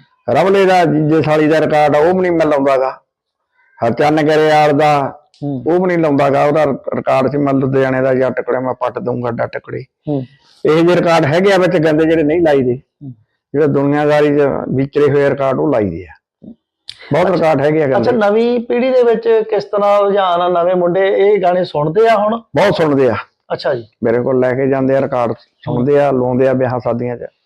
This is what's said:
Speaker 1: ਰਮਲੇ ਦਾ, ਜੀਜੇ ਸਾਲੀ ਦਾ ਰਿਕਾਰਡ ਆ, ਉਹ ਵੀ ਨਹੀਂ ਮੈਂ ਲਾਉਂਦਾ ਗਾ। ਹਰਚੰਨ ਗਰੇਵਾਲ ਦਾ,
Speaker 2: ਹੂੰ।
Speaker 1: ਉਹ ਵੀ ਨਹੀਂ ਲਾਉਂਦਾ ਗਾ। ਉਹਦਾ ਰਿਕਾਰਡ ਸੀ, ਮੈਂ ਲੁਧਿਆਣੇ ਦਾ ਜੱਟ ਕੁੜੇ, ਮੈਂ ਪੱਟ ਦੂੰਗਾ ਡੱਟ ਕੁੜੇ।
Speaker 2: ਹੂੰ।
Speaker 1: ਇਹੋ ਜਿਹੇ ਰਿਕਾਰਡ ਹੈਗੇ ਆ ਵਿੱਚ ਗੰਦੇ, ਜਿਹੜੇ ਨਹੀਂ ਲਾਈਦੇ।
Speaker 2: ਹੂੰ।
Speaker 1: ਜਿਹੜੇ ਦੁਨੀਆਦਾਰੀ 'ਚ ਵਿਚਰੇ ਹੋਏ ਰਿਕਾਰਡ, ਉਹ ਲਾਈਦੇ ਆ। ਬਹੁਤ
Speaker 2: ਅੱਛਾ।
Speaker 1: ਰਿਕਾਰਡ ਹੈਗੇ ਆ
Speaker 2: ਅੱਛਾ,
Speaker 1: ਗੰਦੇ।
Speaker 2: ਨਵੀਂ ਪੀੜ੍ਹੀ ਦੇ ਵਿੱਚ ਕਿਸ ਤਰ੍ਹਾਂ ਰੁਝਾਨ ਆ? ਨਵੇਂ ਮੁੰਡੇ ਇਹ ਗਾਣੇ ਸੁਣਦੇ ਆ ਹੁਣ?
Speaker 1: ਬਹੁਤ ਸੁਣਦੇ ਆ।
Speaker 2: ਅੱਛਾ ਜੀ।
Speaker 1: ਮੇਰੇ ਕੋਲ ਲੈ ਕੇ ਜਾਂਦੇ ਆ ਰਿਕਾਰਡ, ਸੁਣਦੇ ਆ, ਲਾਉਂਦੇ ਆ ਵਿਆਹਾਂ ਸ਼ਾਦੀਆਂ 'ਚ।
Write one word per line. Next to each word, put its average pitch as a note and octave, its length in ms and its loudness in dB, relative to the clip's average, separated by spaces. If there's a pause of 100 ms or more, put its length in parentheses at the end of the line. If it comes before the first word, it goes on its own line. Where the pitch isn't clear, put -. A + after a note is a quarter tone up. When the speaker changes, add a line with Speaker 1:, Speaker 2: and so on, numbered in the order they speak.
(300)
Speaker 1:
ਰਮਲੇ F#3+ 340 2
ਦਾ, F#3 200 4
ਜੀਜੇ D3+ 380 0
ਸਾਲੀ D3+ 260 0
ਦਾ D#3 120 2
ਰਿਕਾਰਡ D3+ 360 2
ਆ, - 20 4
ਉਹ E3+ 160 2
ਵੀ F#3 60 0
ਨਹੀਂ F3+ 120 0
ਮੈਂ E3 140 0
ਲਾਉਂਦਾ C#3 300 2
ਗਾ। C3 240 -4 (840)
ਹਰਚੰਨ D3+ 360 0
ਗਰੇਵਾਲ D3+ 500 2
ਦਾ, C#3+ 480 0 (220)
Speaker 2:
ਹੂੰ। C#3 240 -8
Speaker 1:
ਉਹ D#3 60 0
ਵੀ F#3 140 0
ਨਹੀਂ F3 120 0
ਲਾਉਂਦਾ C#3+ 320 2
ਗਾ। C#3 140 0
ਉਹਦਾ D3+ 200 2 (320)
ਰਿਕਾਰਡ C3 340 0
ਸੀ, C#3+ 80 -4
ਮੈਂ C#3 160 0
ਲੁਧਿਆਣੇ C3 460 0
ਦਾ C3 140 0
ਜੱਟ B2+ 260 -2
ਕੁੜੇ, B2 180 -4
ਮੈਂ B2+ 160 -4
ਪੱਟ B2 240 -6
ਦੂੰਗਾ B2 320 -6
ਡੱਟ A#2+ 280 -6
ਕੁੜੇ। A#2+ 260 -12 (240)
Speaker 2:
ਹੂੰ। C#3+ 140 -4 (440)
Speaker 1:
ਇਹੋ D#3 140 2
ਜਿਹੇ F3 160 2
ਰਿਕਾਰਡ E3 280 2
ਹੈਗੇ F3+ 280 2
ਆ F#3+ 60 2
ਵਿੱਚ F3+ 180 0
ਗੰਦੇ, D#3 280 2
ਜਿਹੜੇ D#3+ 180 2
ਨਹੀਂ D#3 200 0
ਲਾਈਦੇ। C#3 380 0 (240)
Speaker 2:
ਹੂੰ। C3+ 60 -16 (440)
Speaker 1:
ਜਿਹੜੇ D3 120 2
ਦੁਨੀਆਦਾਰੀ D3 720 0
'ਚ D3 40 2 (260)
ਵਿਚਰੇ C#3 440 0
ਹੋਏ C#3+ 180 2
ਰਿਕਾਰਡ, C3+ 280 -2
ਉਹ D3+ 140 -2
ਲਾਈਦੇ F#2+ 320 -2
ਆ। D#2+ 80 -20 (1000)
ਬਹੁਤ D3+ 100 0
Speaker 2:
ਅੱਛਾ। F#3 120 0
Speaker 1:
ਰਿਕਾਰਡ D#3 260 2
ਹੈਗੇ D#3 220 2
ਆ C3+ 160 0
Speaker 2:
ਅੱਛਾ, A#3 140 0
Speaker 1:
ਗੰਦੇ। G#3+ 140 0
Speaker 2:
ਨਵੀਂ A#3 340 0
ਪੀੜ੍ਹੀ A#3+ 300 -2
ਦੇ B3+ 120 2
ਵਿੱਚ A3+ 480 0
ਕਿਸ G3+ 140 -2
ਤਰ੍ਹਾਂ G3+ 360 0
ਰੁਝਾਨ G3 420 0
ਆ? F3+ 60 0
ਨਵੇਂ F3+ 280 0
ਮੁੰਡੇ F3+ 320 0
ਇਹ G3 340 2
ਗਾਣੇ F3+ 220 0
ਸੁਣਦੇ D#3+ 440 0
ਆ A3+ 80 4
ਹੁਣ? G#3+ 220 -2
Speaker 1:
ਬਹੁਤ G3 360 0
ਸੁਣਦੇ C#3 340 2
ਆ। A2 60 2 (380)
Speaker 2:
ਅੱਛਾ D#3+ 220 -4
ਜੀ। A#2 100 -8 (180)
Speaker 1:
ਮੇਰੇ A#2+ 200 0
ਕੋਲ C3 180 0
ਲੈ B2+ 120 0
ਕੇ C3+ 160 -2
ਜਾਂਦੇ C3+ 280 0
ਆ C3+ 40 0
ਰਿਕਾਰਡ, B2 320 -2
ਸੁਣਦੇ B2 680 -2
ਆ, C#3+ 100 2
ਲਾਉਂਦੇ B2+ 380 0
ਆ C3+ 40 2
ਵਿਆਹਾਂ B2+ 280 -2
ਸ਼ਾਦੀਆਂ A#2+ 360 -4
'ਚ। B2 60 -16 (240)